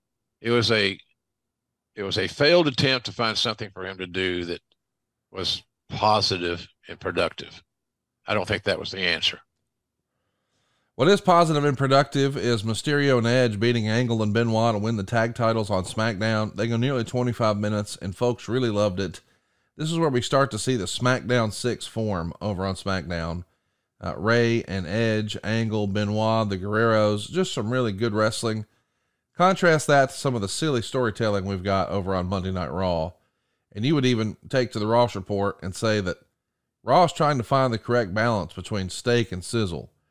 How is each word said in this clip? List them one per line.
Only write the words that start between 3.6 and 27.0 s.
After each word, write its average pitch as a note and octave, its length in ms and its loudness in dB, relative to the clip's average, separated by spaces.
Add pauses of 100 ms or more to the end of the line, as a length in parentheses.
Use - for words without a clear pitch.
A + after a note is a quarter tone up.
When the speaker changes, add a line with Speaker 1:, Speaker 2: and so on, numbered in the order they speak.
Speaker 1:
for F#2+ 160 -12
him F#2+ 120 -10
to F#2 100 -8
do F2+ 380 -2
that E2+ 140 -8 (720)
was F#2 320 -6 (260)
positive F#2 800 0 (220)
and E2+ 100 -16
productive. - 640 -6 (640)
I G2+ 80 -2
don't G2 140 -2
think G2+ 160 -4
that F2 160 -2
was E2 100 -10
the F#2+ 100 -10
answer. E2+ 380 -2 (1600)
Speaker 2:
What C#3 120 4
is G3 120 6
positive E3 440 4
and C#3+ 140 2
productive C#3 580 2
is A2 280 0
Mysterio C#3 540 2
and A2+ 80 2
Edge A#2 340 2
beating A2+ 280 2
Angle A2+ 340 2
and G#2 120 2
Benoit A2+ 400 2
to G#2 60 -2
win A2+ 160 0
the G2 80 -2
tag A#2 320 0
titles A2+ 340 0
on F#2 140 0
SmackDown. A2 720 -2
They G#2+ 100 -2
go A#2 100 0
nearly B2 280 0
twenty-five A#2 520 0
minutes, G#2 460 -2
and F#2 140 -6
folks B2 320 -2
really B2 200 0
loved G2+ 320 0
it. F2 200 -6 (560)
This D#3+ 140 -6
is E3 80 -2
where E3 120 2
we B2 100 2
start C3+ 300 2
to G#2+ 80 -4
see C3 180 0
the G2 80 -2
SmackDown A#2+ 680 0
Six - 320 -4
form F#2+ 560 -4
over F#2+ 240 -2
on F#2+ 80 -2
SmackDown. E2+ 720 -4 (540)
Uh, F#2 160 -6
Rey A#2 500 2
and F#2 220 -4
Edge, G#2+ 560 -2
Angle, A2 440 -2
Benoit, G#2+ 640 0
the F#2+ 80 -2
Guerreros, G#2+ 720 2